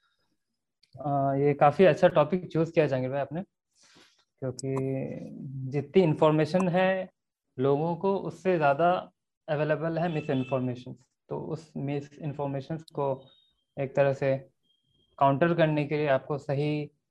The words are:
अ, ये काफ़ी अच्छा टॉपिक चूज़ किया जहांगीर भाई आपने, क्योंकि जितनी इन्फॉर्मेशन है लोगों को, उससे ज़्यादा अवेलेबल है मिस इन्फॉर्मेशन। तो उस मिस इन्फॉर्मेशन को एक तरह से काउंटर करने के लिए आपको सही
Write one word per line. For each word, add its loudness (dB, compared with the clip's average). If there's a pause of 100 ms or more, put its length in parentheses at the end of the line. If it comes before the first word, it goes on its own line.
(1000)
अ, -2
ये 2
काफ़ी 6
अच्छा 6
टॉपिक 2
चूज़ 0
किया 4
जहांगीर -2
भाई -4
आपने, -6 (960)
क्योंकि -6 (920)
जितनी 2
इन्फॉर्मेशन 2
है 0 (500)
लोगों 2
को, 0
उससे -2
ज़्यादा 2 (380)
अवेलेबल -2
है -2
मिस -4
इन्फॉर्मेशन। -4 (340)
तो -8
उस -10
मिस -8
इन्फॉर्मेशन -6
को -6 (520)
एक -6
तरह 2
से -2 (840)
काउंटर 2
करने 2
के -4
लिए -2
आपको 0
सही -4 (200)